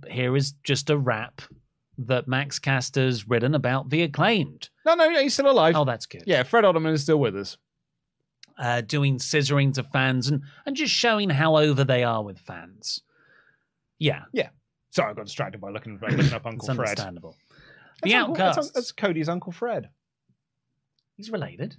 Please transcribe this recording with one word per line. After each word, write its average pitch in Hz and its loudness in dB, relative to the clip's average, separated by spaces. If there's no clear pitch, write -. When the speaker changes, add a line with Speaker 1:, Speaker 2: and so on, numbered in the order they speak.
Speaker 1:
here 127 -2
is 143 0
just 143 -2
a 147 2
rap 120 -4
that 123 -2
Max 135 -2
Caster's 131 -2
written 120 2
about 135 -2
the 160 0
Acclaimed. 160 0
Speaker 2:
No, 320 6
no, 330 6
no, 330 2
he's 277 0
still 277 4
alive. 170 6
Speaker 1:
Oh, 147 2
that's 120 -4
good. - -18
Speaker 2:
Yeah, 139 4
Fred 226 4
Ottman 160 4
is 147 0
still 156 4
with 110 0
us. 98 -10
Speaker 1:
Uh, 120 0
doing 139 0
scissoring 139 2
to 131 -4
fans 131 0
and, 143 0
and 277 -6
just 302 -2
showing 214 2
how 156 4
over 147 4
they 123 2
are 113 0
with 98 -14
fans. 92 -12
Yeah. 113 0
Speaker 2:
Yeah. - -4
Sorry, 113 -2
I - -10
got 107 -12
distracted 104 -10
by 98 -12
looking, 107 -12
by - -10
looking - 2
up 113 -8
Speaker 1:
<clears throat> - -
Speaker 2:
Uncle 110 -10
Speaker 1:
It's - -6
Speaker 2:
Fred. 120 -6
Speaker 1:
understandable. 87 -8
Speaker 2:
That's - -20
Speaker 1:
The 196 2
Speaker 2:
Uncle, 247 0
that's 185 2
Speaker 1:
Outcasts. 285 -2
Speaker 2:
Un-, - -20
that's - -8
Cody's 160 -2
Uncle 175 -6
Fred. 196 -8
Speaker 1:
He's 214 -16
related? 180 -8